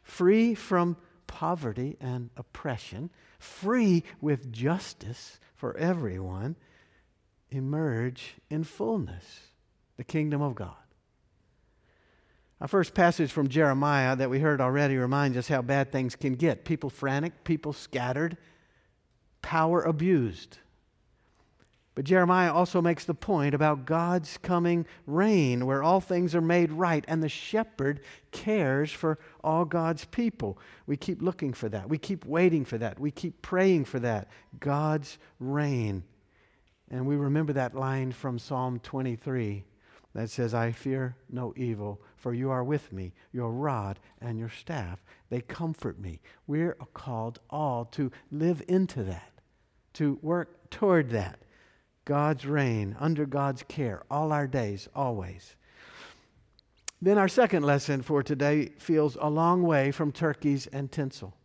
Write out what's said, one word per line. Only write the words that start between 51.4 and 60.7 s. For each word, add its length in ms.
God's 400
reign, 540
under 260
God's 380
care, 480
all 200
our 140
days, 480
always. 600
Then 160
our 100
second 360
lesson 400
for 180
today 460
feels 420
a 80
long 360
way 280
from 200
turkeys 560
and 240